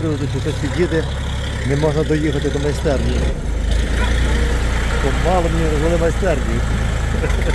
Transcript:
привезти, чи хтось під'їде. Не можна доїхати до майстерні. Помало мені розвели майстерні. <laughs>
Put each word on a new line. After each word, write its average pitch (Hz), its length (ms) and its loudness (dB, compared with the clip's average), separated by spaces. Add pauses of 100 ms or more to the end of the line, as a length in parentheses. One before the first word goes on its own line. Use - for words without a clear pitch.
привезти, 147 320 -2
чи 135 80 -2
хтось 147 140 -2
під'їде. 156 500 0 (640)
Не 143 80 2
можна 151 280 2
доїхати 143 460 0
до 143 80 -2
майстерні. 135 580 0 (1900)
Помало 165 460 2
мені 165 240 2
розвели 160 260 2
майстерні. 160 560 0 (680)
<laughs> 233 120 0 (200)